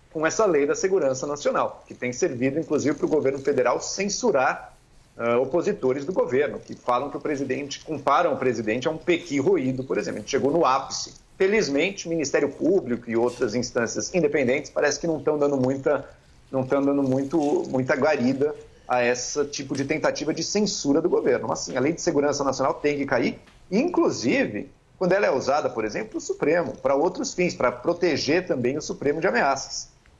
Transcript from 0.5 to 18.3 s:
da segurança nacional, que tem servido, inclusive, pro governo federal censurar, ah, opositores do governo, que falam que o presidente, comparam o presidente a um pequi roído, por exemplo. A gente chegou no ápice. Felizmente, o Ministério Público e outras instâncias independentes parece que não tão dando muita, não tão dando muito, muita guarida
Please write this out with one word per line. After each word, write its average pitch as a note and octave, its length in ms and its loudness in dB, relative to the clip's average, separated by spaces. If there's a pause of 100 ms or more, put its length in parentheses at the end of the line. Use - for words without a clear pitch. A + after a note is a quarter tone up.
da D3+ 80 2
segurança D3 540 0
nacional, D3 600 -2
que - 60 -16
tem B2 180 -6
servido, C3+ 480 0
inclusive, C#3+ 360 0
pro E3+ 120 -2
governo C#3 300 2
federal C3+ 420 2
censurar, F3+ 960 -2 (400)
ah, A#2 220 2
opositores C#3 680 0
do D3+ 80 -4
governo, C3+ 480 0
que - 160 -14
falam B2 360 -2
que D#3+ 60 -6
o - 20 -10
presidente, C#3 600 -4
comparam D3 520 2
o A#2+ 40 -2
presidente A#2+ 500 0
a D#3 40 0
um D#3+ 60 -4
pequi E3 420 0
roído, C3 440 2
por F#3 160 -2
exemplo. E3+ 180 -4
A G#2+ 40 -8
gente - 100 -12
chegou C3 200 2
no D#3+ 140 4
ápice. - 480 -2 (240)
Felizmente, F#3+ 680 0
o - 20 -4
Ministério D#3 400 0
Público C#3 580 0
e A2+ 80 -2
outras A#2+ 380 0
instâncias A#2 600 -2
independentes D3+ 560 2
parece D3 280 0
que - 60 -6
não D#3+ 140 -2
tão D3+ 180 0
dando C#3+ 200 0
muita, C3+ 520 0 (420)
não C3 140 0
tão C#3 180 2
dando C#3 200 2
muito, C#3 680 0
muita C3+ 260 0
guarida D#3 600 2 (320)